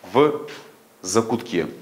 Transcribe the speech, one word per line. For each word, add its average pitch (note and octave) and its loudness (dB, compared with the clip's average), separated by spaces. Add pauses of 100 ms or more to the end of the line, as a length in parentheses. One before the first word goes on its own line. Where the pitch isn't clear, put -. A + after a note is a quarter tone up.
(140)
в C#3+ 4 (600)
закутке. F#2+ -2 (140)